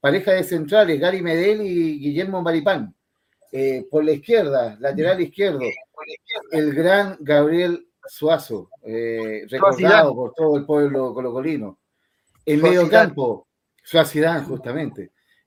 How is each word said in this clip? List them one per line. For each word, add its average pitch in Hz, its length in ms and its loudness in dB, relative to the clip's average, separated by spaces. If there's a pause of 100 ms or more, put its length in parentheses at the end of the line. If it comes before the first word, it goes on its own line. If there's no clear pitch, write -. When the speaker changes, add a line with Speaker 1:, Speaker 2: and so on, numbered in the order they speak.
Speaker 1:
Pareja 185 320 2
de 185 100 2
centrales, 170 560 2
Gary 180 240 0
Medel 175 400 0
y 170 380 -2
Guillermo 175 420 -4
Maripán. 165 500 -2 (600)
Eh, 131 380 -4
por 156 140 0
la 156 80 2
izquierda, 143 680 0
lateral 156 400 -2
izquierdo, 170 400 -2 (880)
el 151 240 -2
gran 190 460 0
Gabriel 156 680 0 (180)
Suazo, 147 680 -4 (120)
eh, 110 680 -6
recordado 170 300 0
Speaker 2:
Suazidán. 165 360 4
Speaker 1:
por 120 200 -8
todo 156 220 0
el 143 80 -4
pueblo 139 500 -2
colocolino. 127 640 -8 (680)
En 147 120 2
Speaker 2:
Suazidán. 156 40 2
Speaker 1:
medio 175 280 4
campo, 143 560 2 (360)
Suazidán, 156 640 0
justamente. 120 640 -10 (340)